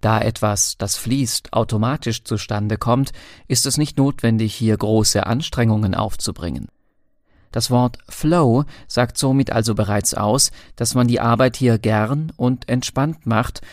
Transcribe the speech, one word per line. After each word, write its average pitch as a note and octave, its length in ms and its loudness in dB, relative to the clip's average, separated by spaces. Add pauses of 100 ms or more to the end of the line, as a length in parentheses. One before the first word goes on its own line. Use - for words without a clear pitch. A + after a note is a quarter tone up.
Da A2 160 2
etwas, A2 560 -2
das - 200 -6
fließt, B2+ 560 -4
automatisch A2+ 720 -2
zustande G#2 540 -4
kommt, B2 340 0 (360)
ist B2+ 180 0
es C#3 140 -2
nicht D3+ 180 0
notwendig, A2+ 560 2
hier A2 240 0
große G#2+ 480 2
Anstrengungen A2+ 720 0
aufzubringen. - 720 -6 (840)
Das A#2+ 200 -2
Wort B2 260 2 (100)
Flow D3+ 580 2 (220)
sagt A#2+ 300 -2
somit C3+ 340 2
also A2+ 220 0
bereits G2+ 400 0
aus, G#2+ 380 2 (240)
dass - 180 -4
man B2 140 4
die A#2+ 140 2
Arbeit A#2+ 340 2
hier A#2 240 2
gern A2+ 580 0
und B2+ 320 -2
entspannt C3 560 -2
macht, A2 360 0 (120)